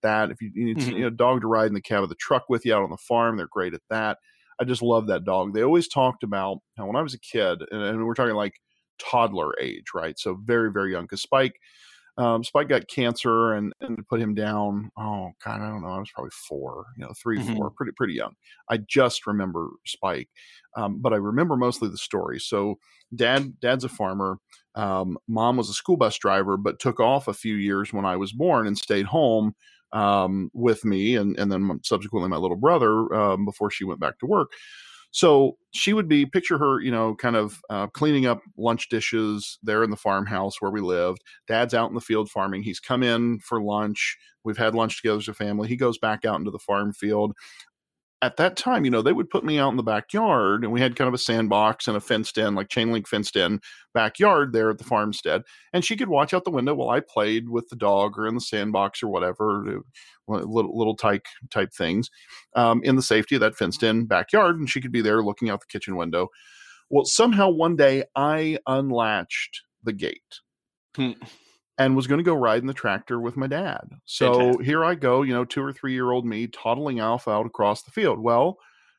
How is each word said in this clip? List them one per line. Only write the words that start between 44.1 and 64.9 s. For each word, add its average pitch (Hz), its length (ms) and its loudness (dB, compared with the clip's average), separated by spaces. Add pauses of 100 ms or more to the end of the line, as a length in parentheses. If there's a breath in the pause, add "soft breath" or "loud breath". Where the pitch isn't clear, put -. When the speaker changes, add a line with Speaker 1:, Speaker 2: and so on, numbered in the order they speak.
Speaker 1:
We've 107 120 -4
had 110 200 2
lunch 113 260 -2
together 107 160 0
as 104 80 -8
a 110 80 -10
family. 104 320 -4
He 120 80 -4
goes 120 240 -2
back 107 260 -2
out 104 140 -2
into 95 140 -6
the - 80 -12
farm 101 320 -2
field. 104 400 0 (880 loud breath)
At 123 140 -2
that 185 220 2
time, 247 260 0
you 131 60 2
know, 117 100 2
they 143 140 4
would - 160 -2
put - 160 -2
me 151 120 2
out 139 120 2
in 123 80 0
the 123 40 0
backyard, 113 800 2
and 113 120 -2
we 123 80 2
had 123 120 2
kind 131 140 2
of 123 60 0
a 123 40 -2
sandbox 107 720 2
and 107 80 0
a 101 60 -2
fenced 110 340 -2
in, 107 180 2
like, 98 140 -4
chain 117 240 0
link 110 160 -4
fenced 104 260 -2
in 98 280 2 (320 loud breath)
backyard 143 580 4
there 110 160 4
at 107 80 0
the - 80 -16
farmstead. 107 560 0 (320 soft breath)
And 180 100 0
she 220 140 -2
could 208 140 -4
watch 147 240 2
out 185 100 0
the 185 60 -4
window 139 240 0
while 127 160 0
I 127 100 2
played 110 480 0
with 117 220 -4
the 123 60 -14
dog 101 420 2
or 110 80 -4
in 113 80 -2
the 120 80 -4
sandbox 101 600 -2
or 113 60 -4
whatever, 101 580 -2
uh, 98 140 -6 (480 loud breath)
li-, 104 160 -4
little, 107 320 0
little 110 200 0
tyke 101 280 0 (260)
type 98 220 -2
things, 90 380 -2 (440 loud breath)
um, 117 300 4
in 131 120 4
the 131 40 2
safety 110 360 2
of 120 40 0
that 110 160 2
fenced 95 260 -2
in 113 220 2
backyard. 165 540 2
And 143 100 -4
she 131 140 -4
could 127 100 -8